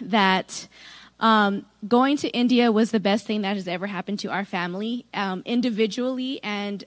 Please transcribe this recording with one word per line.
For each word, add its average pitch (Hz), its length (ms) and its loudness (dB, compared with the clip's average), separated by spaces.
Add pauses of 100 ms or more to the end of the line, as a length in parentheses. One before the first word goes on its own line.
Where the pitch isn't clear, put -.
that, 190 680 2 (500)
um, 208 460 4 (220)
going 262 300 4
to - 120 -4
India 240 400 4
was 220 220 4
the 226 80 2
best 196 260 0
thing 214 180 -2
that 196 120 -2
has 190 100 -6
ever 180 220 -4
happened 196 320 -6
to 208 100 -8
our 185 140 -4
family, 196 720 -6
um, 190 320 -4
individually 247 1000 -2
and 202 440 -6